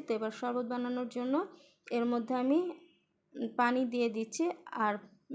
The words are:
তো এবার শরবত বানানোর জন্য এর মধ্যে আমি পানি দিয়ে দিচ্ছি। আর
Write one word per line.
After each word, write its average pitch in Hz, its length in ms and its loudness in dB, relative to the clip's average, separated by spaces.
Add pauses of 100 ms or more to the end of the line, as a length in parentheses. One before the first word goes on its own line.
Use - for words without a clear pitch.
তো - 120 -12
এবার 214 180 0
শরবত 247 360 -2
বানানোর 247 420 -2
জন্য 254 260 -2 (520)
এর 233 180 0
মধ্যে 240 300 0
আমি 262 240 4 (1000)
পানি 247 280 4
দিয়ে 240 240 0
দিচ্ছি। 220 340 -2 (400)
আর 208 100 2 (400)